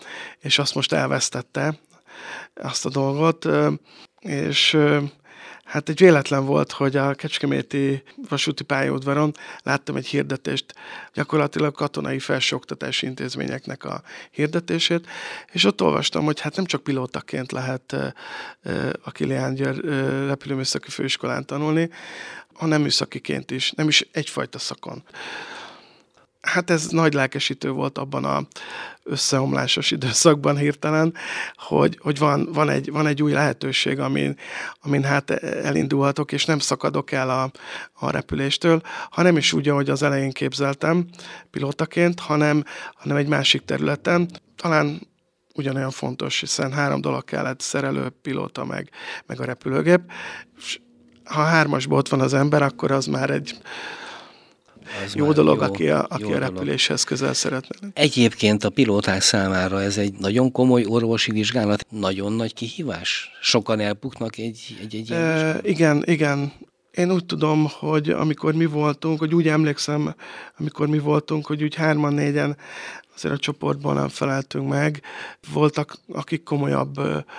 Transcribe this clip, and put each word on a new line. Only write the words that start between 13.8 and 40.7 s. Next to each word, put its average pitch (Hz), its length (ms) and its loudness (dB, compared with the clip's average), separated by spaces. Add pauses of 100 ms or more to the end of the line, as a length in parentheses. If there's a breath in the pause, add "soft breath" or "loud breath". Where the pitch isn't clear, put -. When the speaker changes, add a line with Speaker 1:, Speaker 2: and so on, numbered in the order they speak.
Speaker 1:
a - 180 -8 (280 loud breath)
hirdetését, 170 760 0 (460 loud breath)
és - 120 4
ott 196 180 2
olvastam, 151 420 2
hogy 151 160 0
hát 151 160 -6
nem 190 80 -2
csak 156 180 -4
pilótaként 131 720 -6
lehet, 131 400 -6
ö, 139 140 -2 (560 loud breath)
ö, - 280 -2 (120)
a - 80 -14
Kilián 135 440 -2
György, 135 320 -4
ö, 135 400 -2
repülőműszaki 139 640 -4
főiskolán 135 560 -4
tanulni, 156 420 0 (640 loud breath)
hanem 156 280 2
műszakiként 139 680 -2
is, 131 200 -4
nem 156 180 0
is - 240 4
egyfajta - 460 -6
szakon. - 440 -10 (1400 loud breath)
Hát 175 300 0
ez 160 160 0
nagy 160 260 2
lelkesítő 135 580 -2
volt 135 280 -4
abban 135 260 -4
a - 180 0 (600 loud breath)
összeomlásos 135 880 0
időszakban 147 640 4
hirtelen, 156 580 2 (420 loud breath)
hogy, - 440 2
hogy 147 180 -2
van, 143 340 2
van 147 160 2
egy, 139 220 0
van 151 160 0
egy 147 160 0
új 147 100 2
lehetőség, 139 680 0
amin, 139 380 0 (440 loud breath)
amin 143 240 0
hát 139 260 0 (100)
elindulhatok, 143 920 0
és 143 120 -2
nem 156 140 2
szakadok 143 540 -2
el 131 180 0
a, 131 200 0 (420 loud breath)
a - 180 -4
repüléstől, 147 720 0 (300 loud breath)
hanem 175 260 4
is 143 160 2
úgy, 147 160 0
ahogy 143 220 2
az 139 120 0
elején 139 300 0
képzeltem 139 760 0 (440 loud breath)